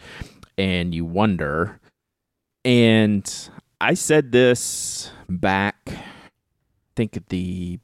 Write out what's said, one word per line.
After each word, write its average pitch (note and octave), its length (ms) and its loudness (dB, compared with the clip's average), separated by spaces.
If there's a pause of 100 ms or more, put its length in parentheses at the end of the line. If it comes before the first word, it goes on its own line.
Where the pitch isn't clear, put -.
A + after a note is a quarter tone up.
(560)
and F2+ 380 -2
you E2 100 -4
wonder. E2+ 760 -2 (840)
And A2 840 2 (300)
I C3 140 2
said D3+ 380 2
this - 800 2 (180)
back, F#2+ 480 -2 (100)
I - 160 -14 (920)
think A2+ 200 -4
at E2+ 120 -10
the F2+ 560 -6